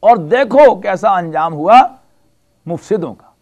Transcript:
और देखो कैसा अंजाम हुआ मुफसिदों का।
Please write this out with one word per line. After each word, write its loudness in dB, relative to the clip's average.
और 4
देखो 2
कैसा -4
अंजाम -4
हुआ 4
मुफसिदों -8
का। -20